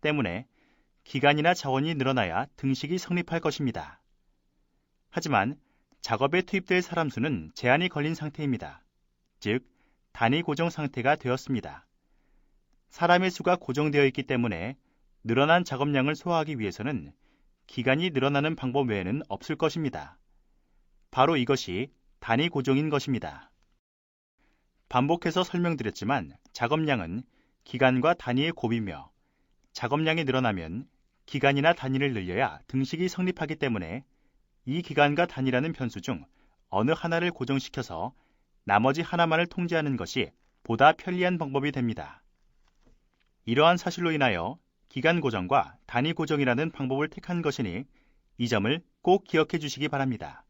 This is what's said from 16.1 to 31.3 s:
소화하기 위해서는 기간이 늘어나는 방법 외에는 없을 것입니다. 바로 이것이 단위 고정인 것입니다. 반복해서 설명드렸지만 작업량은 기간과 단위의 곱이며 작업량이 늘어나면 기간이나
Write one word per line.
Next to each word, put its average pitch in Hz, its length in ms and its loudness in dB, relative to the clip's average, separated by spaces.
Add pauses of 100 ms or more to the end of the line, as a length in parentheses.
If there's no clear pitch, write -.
소화하기 156 440 -2
위해서는 104 520 -6 (560)
기간이 135 440 0
늘어나는 143 440 0
방법 131 340 -2
외에는 104 380 -2
없을 - 280 -6
것입니다. 151 640 -4 (920)
바로 147 260 4
이것이 123 540 -2 (280)
단위 139 300 2
고정인 139 400 0
것입니다. 120 640 -4 (1400)
반복해서 165 540 2
설명드렸지만 127 920 -2 (180)
작업량은 123 680 0 (400)
기간과 131 520 4
단위의 139 380 -2
곱이며 107 580 -4 (640)
작업량이 160 500 0
늘어나면 117 640 -2 (380)
기간이나 139 480 2